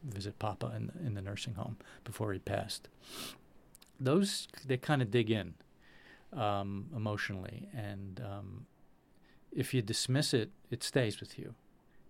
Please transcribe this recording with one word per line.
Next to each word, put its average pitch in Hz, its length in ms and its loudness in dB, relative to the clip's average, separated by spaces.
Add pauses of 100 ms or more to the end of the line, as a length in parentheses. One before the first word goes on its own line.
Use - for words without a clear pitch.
visit 101 360 -6
Papa 113 360 -2
in, 110 160 -4 (140)
in 113 80 -2
the 98 80 -4
nursing 101 320 -6
home 107 240 -6 (260)
before 107 300 -2
he 92 60 -4
passed. 101 500 -2 (1080)
Those, 170 480 4 (180)
they 131 120 2
kinda 135 280 4
dig 110 240 6
in, 95 240 2 (800)
um, 101 600 2
emotionally, 104 800 -2
and, 98 460 -6
um, 101 440 -8 (840)
if - 220 -2
you 127 80 4
dismiss 127 520 2
it, 110 180 2 (200)
it 120 120 -2
stays 117 360 2
with - 180 -12
you. - 160 -10 (560)